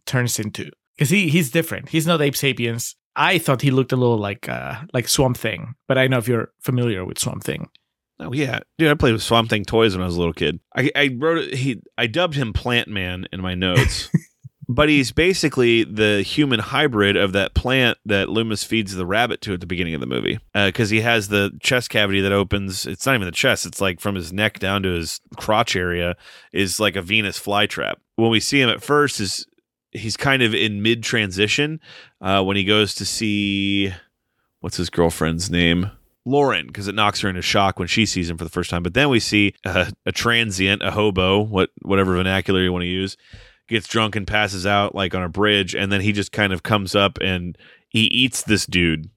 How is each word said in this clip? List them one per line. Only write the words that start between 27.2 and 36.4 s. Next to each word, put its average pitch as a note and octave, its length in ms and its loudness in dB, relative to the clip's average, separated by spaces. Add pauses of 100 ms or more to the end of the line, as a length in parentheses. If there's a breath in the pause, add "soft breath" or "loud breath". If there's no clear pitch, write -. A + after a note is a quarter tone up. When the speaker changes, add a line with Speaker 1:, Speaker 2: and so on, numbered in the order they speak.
Speaker 2:
flytrap. G2+ 560 -2 (220)
When A#2 120 4
we A2 120 2
see - 180 0
him B2 100 4
at - 140 -2
first D3 380 0
is - 240 -6 (460)
he's G#2+ 260 -8
kind C3+ 260 0
of A2 100 2
in G2+ 280 -2
mid A2+ 200 2
transition, A2 800 0 (400 loud breath)
uh, F#2+ 240 2
when G2 140 0
he G2 80 0
goes G#2 300 2
to G2+ 100 -6
see, G2 880 -2 (640 loud breath)
what's - 180 -8
his F2 120 -2
girlfriend's E2 600 0
name? F2 420 2 (340)
Lauren, B2 440 0